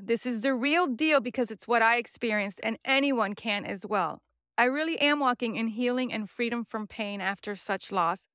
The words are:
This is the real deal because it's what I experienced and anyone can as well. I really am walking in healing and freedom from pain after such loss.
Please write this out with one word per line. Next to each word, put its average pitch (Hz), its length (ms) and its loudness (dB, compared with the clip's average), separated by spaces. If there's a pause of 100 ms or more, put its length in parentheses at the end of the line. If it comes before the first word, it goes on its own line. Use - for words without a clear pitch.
This 220 240 -2
is 240 160 -2
the 269 140 2
real 294 320 2
deal 302 320 2
because 233 320 -2
it's - 160 -12
what 233 160 4
I 233 140 6
experienced 214 680 -4
and 226 200 -4
anyone 269 520 2
can 208 280 -4
as 196 220 -8
well. 190 320 0 (400)
I 233 60 6
really 302 360 2
am 294 200 4
walking 247 360 0
in 226 120 0
healing 247 440 0
and 214 160 -4
freedom 233 380 -2
from 214 220 -6
pain 202 340 -6
after 196 340 -4
such - 360 -6
loss. 180 440 0